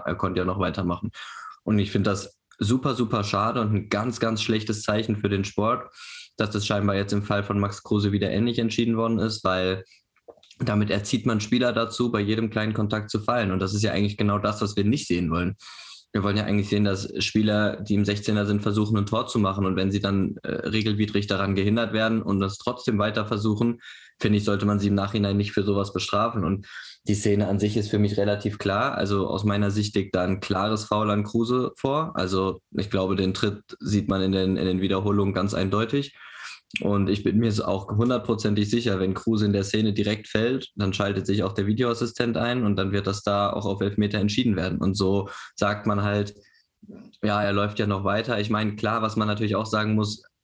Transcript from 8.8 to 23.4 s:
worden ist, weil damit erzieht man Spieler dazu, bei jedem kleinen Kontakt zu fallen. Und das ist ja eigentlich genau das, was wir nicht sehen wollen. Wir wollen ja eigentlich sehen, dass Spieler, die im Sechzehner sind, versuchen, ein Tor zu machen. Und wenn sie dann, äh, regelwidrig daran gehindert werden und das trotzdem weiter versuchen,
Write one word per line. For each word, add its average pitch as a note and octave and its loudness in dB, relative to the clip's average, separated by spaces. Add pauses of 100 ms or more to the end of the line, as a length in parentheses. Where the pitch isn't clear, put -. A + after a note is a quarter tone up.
worden A2+ 2
ist, A2 -2
weil F#2 0 (760)
damit G#2 2
erzieht G#2+ 0
man A2 2
Spieler A#2+ 2
dazu, A#2 0
bei A2+ 0
jedem A2 0
kleinen G#2+ -2
Kontakt G#2+ -2
zu G#2+ -2
fallen. A2+ 0
Und F#2 2
das F#2+ -2
ist G#2 0
ja G#2+ 2
eigentlich G2+ 0
genau G#2 2
das, G#2 -2
was G2+ -4
wir G2+ 2
nicht C3+ 0
sehen F2 0
wollen. F2 0 (560)
Wir G#2 0
wollen G2+ 0
ja G#2+ 0
eigentlich G2+ 0
sehen, G#2 2
dass G2 -2 (120)
Spieler, G#2+ 2
die G2+ -2
im G2+ 4
Sechzehner G#2 0
sind, G#2 0
versuchen, G#2+ 2
ein G2 2
Tor A2 -2
zu - -2
machen. G2 2
Und F#2+ 2
wenn F#2+ 0
sie G2+ 2
dann, G2 0
äh, - -4
regelwidrig G#2 0
daran G2 0
gehindert G#2 2
werden A2 2
und G2 0
das G2 0
trotzdem A2+ -2
weiter G#2+ 0
versuchen, A2 0 (400)